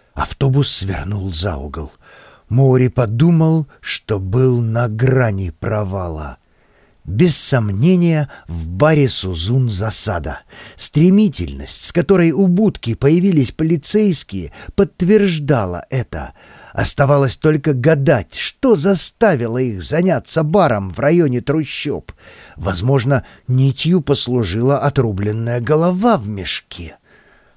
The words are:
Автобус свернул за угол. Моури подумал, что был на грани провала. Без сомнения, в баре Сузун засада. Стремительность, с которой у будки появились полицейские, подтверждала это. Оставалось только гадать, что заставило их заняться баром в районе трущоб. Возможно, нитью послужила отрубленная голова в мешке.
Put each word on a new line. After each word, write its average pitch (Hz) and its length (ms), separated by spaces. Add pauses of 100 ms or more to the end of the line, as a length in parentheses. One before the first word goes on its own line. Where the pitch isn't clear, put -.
(160)
Автобус 135 540
свернул 95 640
за 82 220
угол. 73 360 (560)
Моури 127 400
подумал, 160 800 (120)
что - 380
был 120 440
на 117 260
грани 110 640
провала. 92 880 (640)
Без 156 320
сомнения, 147 920 (180)
в 82 180
баре 139 420
Сузун 101 600
засада. 92 720 (340)
Стремительность, 151 1080
с - 80
которой 175 400
у 190 140
будки 180 480
появились 160 580
полицейские, 160 1000 (220)
подтверждала 156 1160
это. 85 420 (400)
Оставалось 139 640
только 156 380
гадать, 139 600
что - 400
заставило 151 840
их 113 240
заняться 160 600
баром 147 480
в 85 80
районе 139 440
трущоб. 143 680 (460)
Возможно, 120 680 (220)
нитью 135 540
послужила 123 800
отрубленная 113 800
голова 180 560
в 107 100
мешке. 90 720 (600)